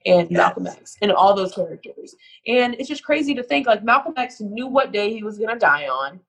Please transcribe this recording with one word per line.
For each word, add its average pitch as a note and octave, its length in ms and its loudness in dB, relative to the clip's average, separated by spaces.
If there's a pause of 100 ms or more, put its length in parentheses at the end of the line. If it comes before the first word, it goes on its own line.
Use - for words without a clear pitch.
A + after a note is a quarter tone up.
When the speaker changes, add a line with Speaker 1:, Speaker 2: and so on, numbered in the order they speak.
Speaker 1:
and F3 260 4
Speaker 2:
Yes. F3 60 0
Speaker 1:
Malcolm F3+ 300 2
X - 340 -18
and G#3 100 2
all G3 240 6
those F#3+ 180 -4
characters. - 600 -10 (320)
And B3 280 2
it's C#4 140 -10
just D4 140 -10
crazy D4 320 -2
to B3 80 -6
think, C4+ 240 0
like, G#3 160 2
Malcolm C4+ 340 2
X A#3+ 240 -6
knew G#3+ 260 -8
what C4 240 0
day G#3 220 -2
he A3 100 -10
was G#3 140 -8
gonna A3 220 -4
die D3 280 2
on, C3+ 420 -6